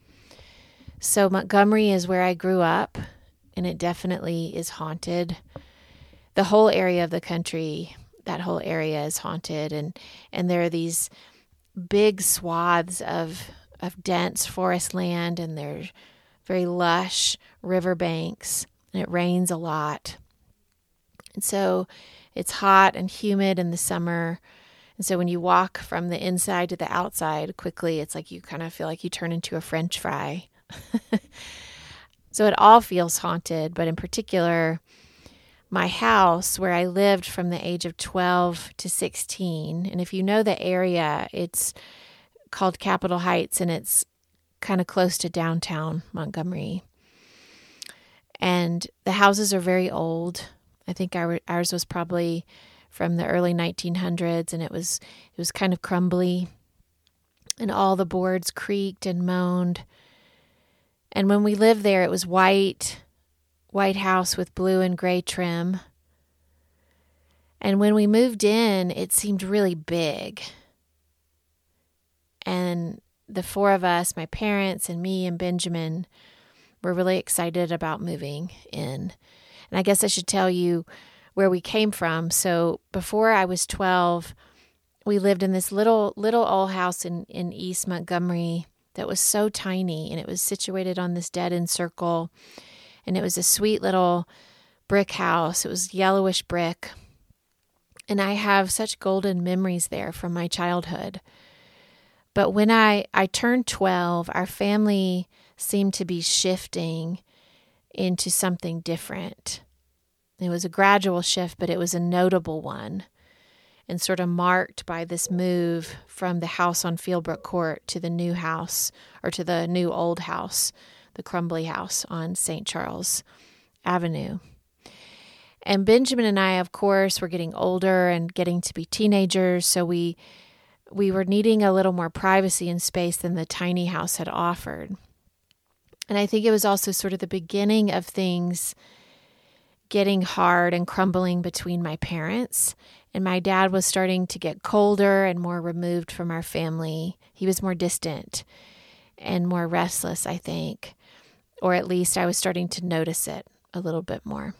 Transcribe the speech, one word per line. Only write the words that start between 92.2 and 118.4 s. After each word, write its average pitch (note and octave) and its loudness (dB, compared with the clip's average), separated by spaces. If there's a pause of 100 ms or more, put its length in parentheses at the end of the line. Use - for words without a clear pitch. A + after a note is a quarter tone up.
And F#3 -2
it F#3+ 0
was F3+ -2
a F3+ -4
sweet G#3+ 2
little F3+ 2 (640)
brick G3+ 2
house. E3+ 0
It - -8
was F3+ -6
yellowish F#3+ 2
brick. E3+ -4 (1160)
And G3+ 0
I G3 0
have G3+ 2
such - -4
golden F#3+ 0
memories F3+ 0
there - -6
from F3 -6
my E3+ -4
childhood. F3 -4 (1120)
But F#3+ 2
when G#3+ 4
I, G#3+ 6
I F#3+ 4
turned A#3+ 0
twelve, F3 0
our F3+ -2
family G3+ 0 (300)
seemed G3 0
to F#3 -4
be F3 -4
shifting E3+ -2 (760)
into F#3 -2
something F3 -2
different. - -8 (800)
It F3+ -2
was F3 -2
a E3+ -8
gradual G3 4
shift, F3 -2
but E3+ -2
it E3+ -2
was F3 -2
a F3 0
notable F3 2
one, C#3 -10 (840)
and F3 -6
sort F#3 0
of F3+ 0
marked F3 2
by E3+ -6
this E3+ -4
move F3 0 (140)
from F3 -4
the E3+ -4
house F3 0
on E3+ -2
Fieldbrook E3+ -4
Court E3 -4
to F3 -8
the E3+ -4
new E3+ -2
house, D#3+ -4 (320)